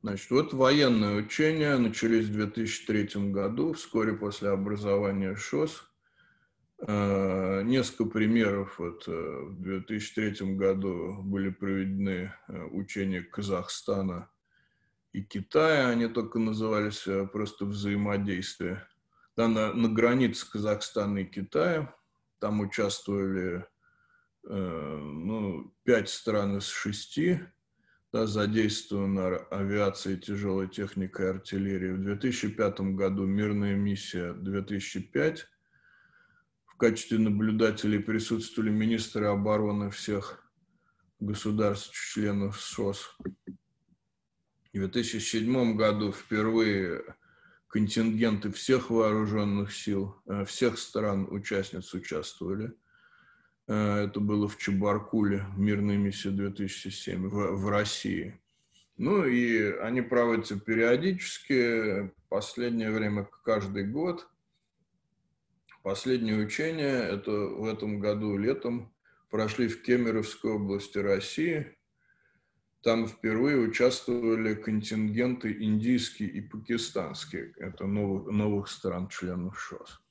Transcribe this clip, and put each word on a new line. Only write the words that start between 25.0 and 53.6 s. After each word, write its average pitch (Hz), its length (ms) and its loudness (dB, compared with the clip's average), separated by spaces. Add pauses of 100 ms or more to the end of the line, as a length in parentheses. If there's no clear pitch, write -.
пять 113 240 4
стран 101 520 0
из 98 80 -6
шести. 147 760 -2 (720)
Да, 110 140 0
задействована 104 1000 2
ар-, 90 240 -2
авиация, 98 640 0
тяжелая 98 520 -2
техника 95 560 -4
и - 20 2
артиллерия. 95 680 -2
В 95 100 -4
две 101 140 -2
тысячи 120 320 -2
пятом 98 480 0
году 98 300 0
мирная 101 500 2
миссия 98 560 -2
две 95 300 -4
тысячи 98 400 -4
пять. 160 460 0 (1200)
В - 120 -20
качестве 113 400 2
наблюдателей 107 840 4
присутствовали 110 720 -2
министры 110 560 0
обороны 104 640 2
всех - 600 -6 (720)
государств-членов 104 1400 -2
шос. - 600 -6
В - 1600 -20
две 98 140 -2
тысячи 117 300 -2
седьмом 113 580 2
году 104 380 2
впервые 107 880 2 (680)
контингенты 110 800 2
всех 127 380 2
вооруженных 107 840 2
сил, 98 440 -4 (100)
э, 101 200 -2
всех 113 340 0
стран-участниц 98 1120 -2
участвовали. 92 800 -6 (920)